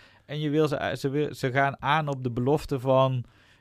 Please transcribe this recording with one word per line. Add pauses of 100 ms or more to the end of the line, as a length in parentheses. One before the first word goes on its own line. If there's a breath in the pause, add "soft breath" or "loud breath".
(240 loud breath)
en
je
wil
ze,
ze
wil,
ze
gaan
aan
op
de
belofte
van (360 soft breath)